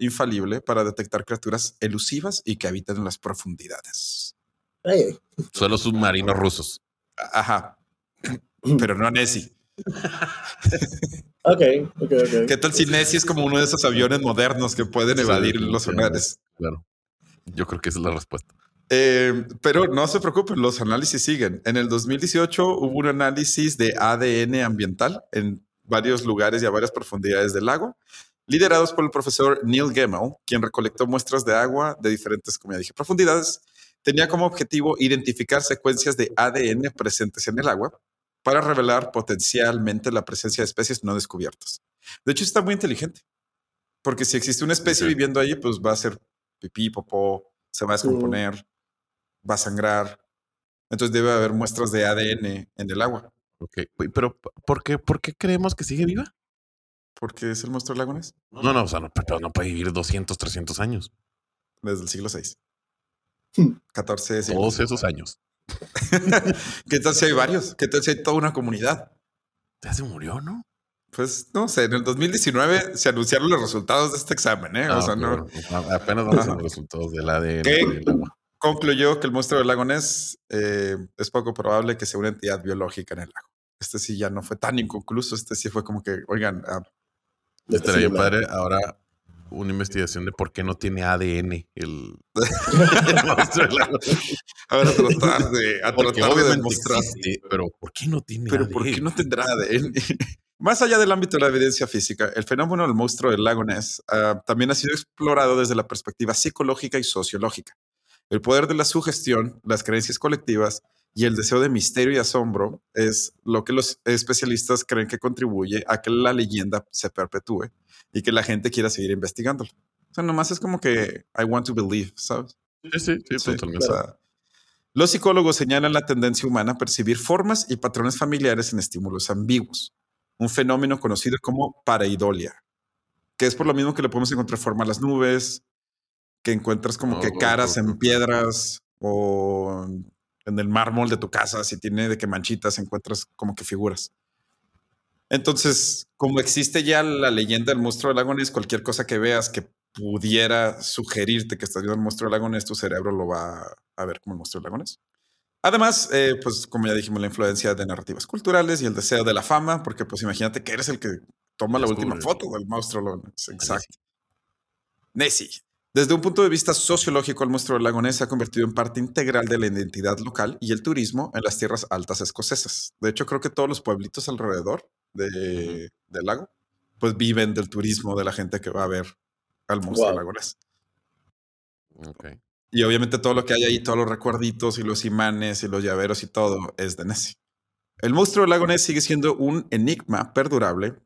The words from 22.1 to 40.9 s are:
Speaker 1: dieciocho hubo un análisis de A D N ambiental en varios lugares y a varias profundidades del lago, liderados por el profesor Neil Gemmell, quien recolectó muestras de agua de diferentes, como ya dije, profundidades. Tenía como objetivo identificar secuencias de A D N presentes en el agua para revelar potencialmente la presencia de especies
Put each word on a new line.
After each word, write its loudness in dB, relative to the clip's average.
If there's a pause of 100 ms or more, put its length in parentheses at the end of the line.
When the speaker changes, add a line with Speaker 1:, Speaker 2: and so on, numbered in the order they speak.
Speaker 1:
dieciocho 2
hubo 0
un 0
análisis 0
de 2
A 4
D 2
N 0
ambiental 0
en -4 (180)
varios 2
lugares 2
y 2
a 4
varias 2
profundidades 0
del 0
lago, -2 (500)
liderados 6
por 2
el 0
profesor 2
Neil 2
Gemmell, 0 (120)
quien 0
recolectó -2
muestras 0
de 4
agua 2
de 2
diferentes, -4
como -12
ya -6
dije, -10
profundidades. 2 (420)
Tenía 4
como 2
objetivo 0
identificar 2
secuencias 0
de 0
A 4
D 0
N 0
presentes -4
en -2
el 0
agua -2 (440)
para 4
revelar 2
potencialmente 0
la 0
presencia -4
de 0
especies -4